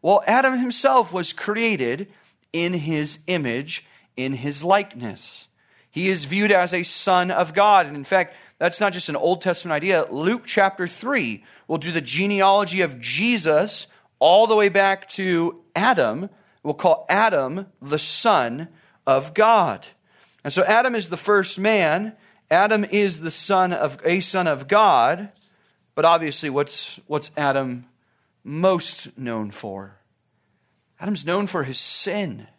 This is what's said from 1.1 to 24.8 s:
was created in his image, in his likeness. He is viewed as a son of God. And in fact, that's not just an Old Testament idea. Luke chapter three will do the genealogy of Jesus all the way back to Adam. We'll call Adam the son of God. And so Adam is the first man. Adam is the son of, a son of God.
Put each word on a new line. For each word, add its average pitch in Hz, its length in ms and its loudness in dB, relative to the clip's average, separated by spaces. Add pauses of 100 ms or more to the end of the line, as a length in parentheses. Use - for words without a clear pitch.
was 180 180 -4
created 202 800 -2 (400)
in 170 220 -2
his 151 540 -4
image, 147 580 -4 (320)
in 131 160 -4
his 139 280 -8
likeness. 175 880 -4 (420)
He 180 200 -2
is 165 160 -2
viewed 202 260 0
as 180 220 4
a 180 100 -2
son 180 480 0
of 160 220 -2
God. 202 320 6
And 147 100 -12
in 143 80 -10
fact, 180 320 0 (240)
that's 175 200 -2
not 196 140 0
just 175 160 -8
an 147 60 -6
Old 175 260 0
Testament 175 320 -4
idea. 160 360 0
Luke 190 360 -2
chapter 190 420 0
three 190 560 -6 (240)
will 156 100 -2
do 156 140 -6
the 160 100 -2
genealogy 190 800 2
of 135 180 -2
Jesus 160 880 0 (320)
all 185 280 6
the 220 80 2
way 208 140 4
back 196 400 0
to 170 520 -2 (140)
Adam. 175 540 0 (340)
We'll 147 100 -4
call 165 360 2
Adam 185 580 0 (140)
the 143 180 -2
son 151 680 0 (380)
of 135 280 0
God. 202 520 2 (580)
And 143 100 -6
so 185 100 2
Adam 240 320 4
is 175 140 -4
the 170 80 -8
first 196 420 0
man. 202 540 0 (360)
Adam 208 340 4
is 196 360 -2
the 160 120 -8
son 185 420 0
of, 139 300 -4
a 175 160 2
son 180 280 -2
of 135 200 -2
God. 175 640 4 (680)